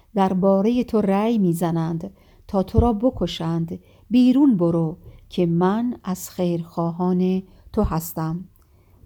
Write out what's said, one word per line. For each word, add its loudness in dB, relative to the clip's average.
درباره 2
تو 0
رأی 0
می‌زنند -2
تا -2
تو 2
را 2
بکشند. -4
بیرون 4
برو 0
که 0
من 0
از -8
خیرخواهان -2
تو 0
هستم.» -4